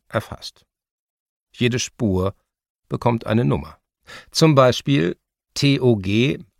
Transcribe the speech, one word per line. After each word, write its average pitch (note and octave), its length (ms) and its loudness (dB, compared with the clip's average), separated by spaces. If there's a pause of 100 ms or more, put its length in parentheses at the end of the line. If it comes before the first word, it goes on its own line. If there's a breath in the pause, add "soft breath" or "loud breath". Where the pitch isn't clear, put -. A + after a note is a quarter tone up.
erfasst. - 560 -10 (920)
Jede B2 240 -2
Spur G2 560 -2 (540)
bekommt A#2+ 360 -4
eine A2 200 0
Nummer. A#2 320 -4 (540 loud breath)
Zum D#3+ 240 4
Beispiel C3+ 600 2 (380)
T C#3 260 0
O B2 160 4
G G#2 440 0 (200)